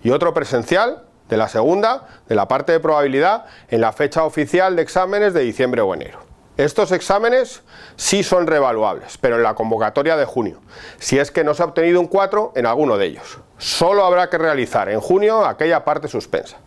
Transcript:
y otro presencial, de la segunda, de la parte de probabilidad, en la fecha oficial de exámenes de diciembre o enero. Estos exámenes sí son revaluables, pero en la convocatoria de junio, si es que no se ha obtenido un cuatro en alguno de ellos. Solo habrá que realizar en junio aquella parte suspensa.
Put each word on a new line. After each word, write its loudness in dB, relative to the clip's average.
y 2
otro 2
presencial, -2
de 0
la 0
segunda, 0
de -2
la 0
parte 0
de 2
probabilidad, 0
en 0
la 0
fecha -2
oficial 0
de 0
exámenes 0
de 2
diciembre 0
o 0
enero. -12
Estos 0
exámenes 0
sí 0
son 2
revaluables, 0
pero 0
en 4
la 2
convocatoria 0
de 0
junio, -4
si 0
es 0
que 0
no 0
se 0
ha 2
obtenido 2
un 0
cuatro 0
en 0
alguno 2
de 0
ellos. -12
Solo 2
habrá 2
que -2
realizar 0
en -2
junio 2
aquella 0
parte -4
suspensa. -6